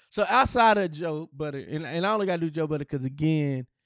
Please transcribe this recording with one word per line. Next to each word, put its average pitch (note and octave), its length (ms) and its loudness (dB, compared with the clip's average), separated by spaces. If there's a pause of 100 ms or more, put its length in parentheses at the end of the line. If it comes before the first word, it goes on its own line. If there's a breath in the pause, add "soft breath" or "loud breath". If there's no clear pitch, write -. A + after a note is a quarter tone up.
So G#3 200 -2
outside A3+ 480 4
of F#3 140 0
Joe D#3 420 -6
Budden, C#3+ 360 -8
and, D#3 160 -6
and E3 200 -2
I G#3 80 2
only G#3 140 0
gotta F3 140 0
do E3 100 -2
Joe D#3 160 -2
Budden D3 180 -4
'cause, C3 200 -4
again, C#3+ 600 0 (200)